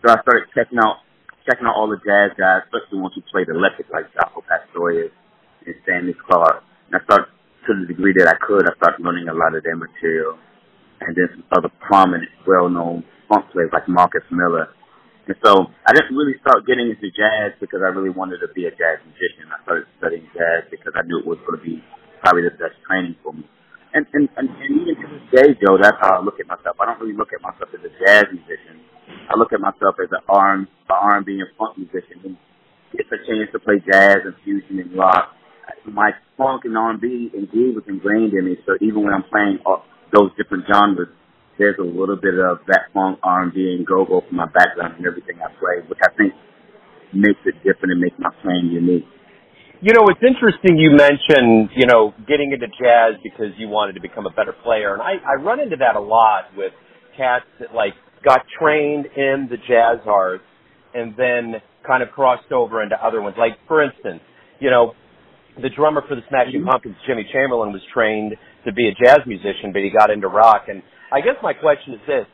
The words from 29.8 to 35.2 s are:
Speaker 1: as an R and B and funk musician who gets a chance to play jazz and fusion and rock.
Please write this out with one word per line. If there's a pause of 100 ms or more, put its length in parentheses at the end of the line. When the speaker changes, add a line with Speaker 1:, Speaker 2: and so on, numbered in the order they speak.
Speaker 1:
as
an
R
and
B
and
funk
musician
who (640)
gets
a
chance
to
play
jazz
and (100)
fusion
and
rock. (500)